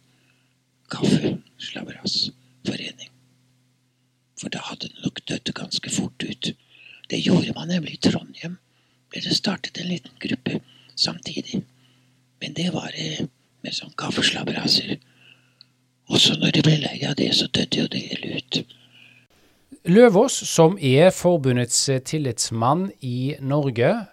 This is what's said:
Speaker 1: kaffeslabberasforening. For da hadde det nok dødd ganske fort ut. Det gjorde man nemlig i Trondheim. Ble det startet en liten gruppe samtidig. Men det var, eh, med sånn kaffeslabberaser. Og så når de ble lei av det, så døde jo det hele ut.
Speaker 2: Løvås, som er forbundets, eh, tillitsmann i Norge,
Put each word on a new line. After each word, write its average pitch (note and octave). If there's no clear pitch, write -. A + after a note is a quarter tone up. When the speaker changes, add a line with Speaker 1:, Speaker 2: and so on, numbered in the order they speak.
Speaker 1:
kaffeslabberasforening. -
For -
da -
hadde -
det -
nok -
dødd -
ganske -
fort -
ut. -
Det -
gjorde F#3
man D#3
nemlig E3
i -
Trondheim. -
Ble -
det F3+
startet -
en F3+
liten -
gruppe -
samtidig. -
Men D3
det F3
var, -
eh, D#3
med -
sånn -
kaffeslabberaser. -
Og -
så -
når -
de D#3
ble D#3
lei C3+
av C#3+
det, B2+
så C3+
døde -
jo -
det -
hele -
ut. -
Speaker 2:
Løvås, A3
som E3
er C#3
forbundets, C3
eh, C3
tillitsmann C#3
i B2+
Norge, C#3